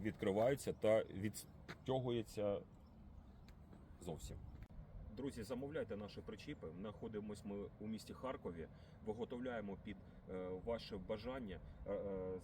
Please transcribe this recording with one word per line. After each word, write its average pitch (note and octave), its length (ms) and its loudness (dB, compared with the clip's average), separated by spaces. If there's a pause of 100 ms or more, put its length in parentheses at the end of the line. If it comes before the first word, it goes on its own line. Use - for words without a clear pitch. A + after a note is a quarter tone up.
відкривається G#2+ 680 6
та A2 320 8
відстягується G#2+ 1600 2 (1400)
зовсім. D#2 360 -4 (800)
Друзі, B2+ 260 -2
замовляйте B2+ 540 0
наші G#2 240 -4
причіпи. A2 460 -6 (140)
Знаходимось G#2 640 -4
ми G2+ 120 -2 (240)
у G#2+ 60 -4
місті A2 280 -4
Харкові. E2+ 540 -2 (380)
Виготовляємо A2+ 760 0
під, G2+ 120 -4 (340)
е, F#2 180 0 (160)
ваше A2+ 320 0
бажання, G#2+ 640 -2 (260)
е, F#2+ 60 2
е, F#2 520 0